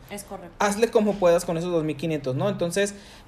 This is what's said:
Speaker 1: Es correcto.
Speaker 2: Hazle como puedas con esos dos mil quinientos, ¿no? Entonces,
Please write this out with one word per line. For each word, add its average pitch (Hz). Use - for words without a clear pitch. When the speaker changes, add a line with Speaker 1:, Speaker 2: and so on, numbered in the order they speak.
Speaker 1:
Es 202
correcto. 180
Speaker 2:
Hazle 208
como 208
puedas 175
con 170
esos 175
dos 160
mil 151
quinientos, 143
¿no? 190
Entonces, 196